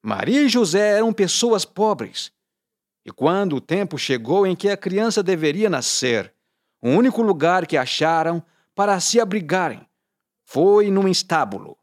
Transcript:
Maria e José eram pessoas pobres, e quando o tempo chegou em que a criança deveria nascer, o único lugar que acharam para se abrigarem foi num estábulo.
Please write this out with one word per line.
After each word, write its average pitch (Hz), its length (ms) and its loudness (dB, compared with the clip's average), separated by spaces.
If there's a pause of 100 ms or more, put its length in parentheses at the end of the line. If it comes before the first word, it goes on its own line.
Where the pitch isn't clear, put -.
Maria 170 420 0
e 277 60 4
José 208 500 2
eram 226 140 0
pessoas 208 520 0
pobres, 185 680 -4 (720)
e - 60 -18
quando 170 460 0
o 123 40 -4
tempo 175 380 -4
chegou 139 480 0
em 185 80 0
que 196 140 -2
a 202 80 0
criança 208 440 -2
deveria 180 480 0
nascer, 123 640 -2 (480)
o 120 100 -2
único 233 320 2
lugar 175 440 2
que 160 100 -2
acharam 160 640 0 (340)
para 196 260 0
se 220 180 2
abrigarem 180 680 -2 (600)
foi 202 440 4
num 190 200 2
estábulo. 139 760 -4